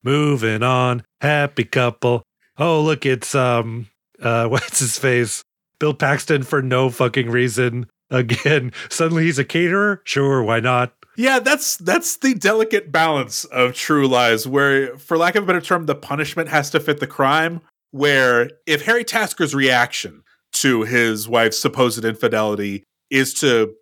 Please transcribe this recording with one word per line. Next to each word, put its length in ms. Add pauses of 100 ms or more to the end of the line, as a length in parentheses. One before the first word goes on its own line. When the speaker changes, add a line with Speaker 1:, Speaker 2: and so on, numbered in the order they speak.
Speaker 1:
Moving 580
on. 400 (180)
Happy 440
couple. 580 (340)
Oh, 260
look, 220
it's, 300
um, 540 (340)
uh, 240
<laughs> 20
what's 300
his 180
face? 460 (380)
Bill 120
Paxton 520
for 180
no 260
fucking 420
reason. 580 (200)
Again, 600 (100)
<laughs> 80
suddenly 360
he's 160
a 40
caterer? 600
Sure, 380
why 180
not?" 320 (260)
Speaker 2:
Yeah, 220
that's, 380
that's 400
the 140
delicate 600
balance 520
of 300
True 320
Lies, 400
where, 500
for 220
lack 160
of 80
a 40
better 140
term, 260
the 100
punishment 520
has 220
to 100
fit 200
the 80
crime, 520 (300)
where 600 (160)
if 160
Harry 220
Tasker's 500
reaction 680 (300)
to 320
his 440
wife's 300
supposed 460
infidelity 800 (260)
is 240
to 480